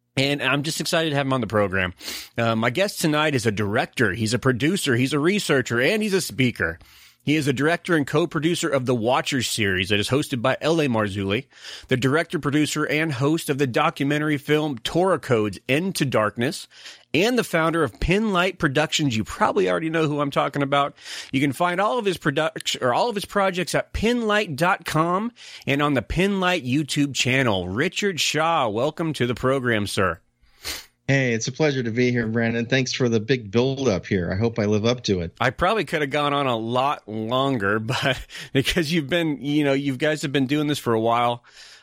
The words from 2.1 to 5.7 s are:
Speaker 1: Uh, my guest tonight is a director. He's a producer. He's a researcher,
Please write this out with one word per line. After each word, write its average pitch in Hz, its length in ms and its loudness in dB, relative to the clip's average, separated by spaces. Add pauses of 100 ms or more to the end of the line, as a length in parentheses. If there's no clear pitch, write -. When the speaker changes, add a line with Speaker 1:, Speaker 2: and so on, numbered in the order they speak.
Speaker 1:
Uh, 117 160 2
my 113 160 2
guest 185 300 -2
tonight 151 340 2
is 117 120 0
a 113 40 4
director. 104 640 0
He's 107 200 0
a 123 60 0
producer. 131 560 2
He's 127 180 2
a 151 60 0
researcher, 143 640 0